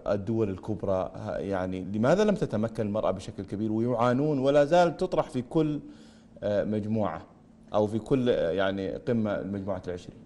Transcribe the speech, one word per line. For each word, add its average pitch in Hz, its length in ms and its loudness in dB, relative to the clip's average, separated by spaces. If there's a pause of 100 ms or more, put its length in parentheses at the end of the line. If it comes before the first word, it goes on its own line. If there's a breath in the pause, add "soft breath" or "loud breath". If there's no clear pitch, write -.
الدول 104 420 0
الكبرى؟ 95 640 -2
ها، 104 240 -6
يعني 92 460 -2
لماذا 120 400 2
لم 208 100 4
تتمكن 110 520 -2
المرأة 101 240 0
بشكل 95 340 -6
كبير 107 280 -2
ويعانون 123 680 2
ولا 143 260 6
زال 170 320 4
تطرح 180 340 0
في 127 120 -2
كل، 151 380 0 (640 loud breath)
آه، 101 220 0
مجموعة 104 640 -2 (480)
أو 107 120 4
في 107 120 -2
كل، 123 320 0
آه، 82 200 2
يعني 95 460 -2
قمة 107 440 -2
المجموعة 95 480 -6
العشرين؟ - 380 -10